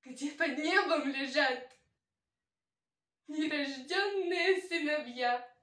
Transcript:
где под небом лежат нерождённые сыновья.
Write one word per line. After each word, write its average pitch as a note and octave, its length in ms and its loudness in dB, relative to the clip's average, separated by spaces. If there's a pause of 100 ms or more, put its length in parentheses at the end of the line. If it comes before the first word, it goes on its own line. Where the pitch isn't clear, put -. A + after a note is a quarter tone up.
где C4+ 280 -6
под C#4+ 260 -2
небом E4 520 2
лежат C#4 640 0 (1500)
нерождённые E4+ 1300 0
сыновья. B3 1000 -2